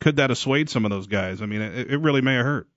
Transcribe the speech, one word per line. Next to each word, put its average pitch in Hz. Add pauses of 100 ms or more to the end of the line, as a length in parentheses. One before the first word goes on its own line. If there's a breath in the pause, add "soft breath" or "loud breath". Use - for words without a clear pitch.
could 151
that 135
have 117
swayed 147
some 113
of 104
those 98
guys? 95
I 107
mean, 107
it, 107
it 139
really 147
may 131
have 123
hurt. 143